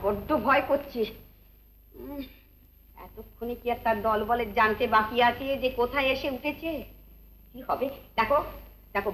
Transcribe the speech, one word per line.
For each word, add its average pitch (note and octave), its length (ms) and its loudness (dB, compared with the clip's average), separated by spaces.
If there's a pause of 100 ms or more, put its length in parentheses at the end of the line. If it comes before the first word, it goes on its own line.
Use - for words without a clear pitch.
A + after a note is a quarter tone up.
বড্ড G#3 340 0
ভয় C#4 320 4
করছে। C4 360 0 (880)
উম, C#4 280 -12 (720)
এতক্ষণে A3+ 580 -12
কি A#3+ 160 -4
আর A#3 140 0
তার A3 180 0
দল G#3+ 220 2
বলে A#3 280 0
জানতে A3 340 4
বাকি A3+ 360 4
আছে C4+ 340 2
যে B3+ 140 0
কোথায় B3+ 360 0
এসে C4+ 240 0
উঠেছে? C#4+ 540 -6 (680)
কি B3+ 160 -16
হবে? B3+ 200 -2 (280)
দেখো, B3+ 280 2 (480)
দেখো, G3+ 220 -2